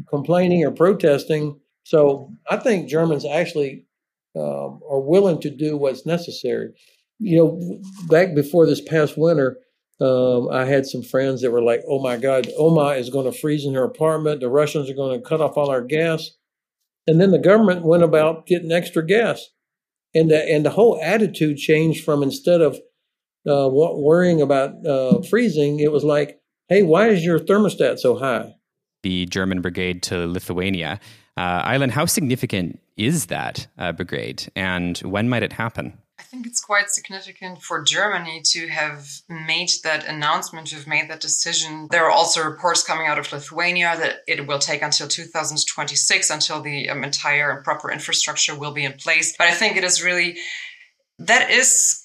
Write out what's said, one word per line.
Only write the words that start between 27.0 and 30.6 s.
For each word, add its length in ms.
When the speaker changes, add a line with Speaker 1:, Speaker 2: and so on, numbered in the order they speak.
Speaker 1:
is 160
your 140
thermostat 600
so 200
high?" 380
Speaker 2:
The 240
German 360
brigade 420
to 220
Lithuania. 720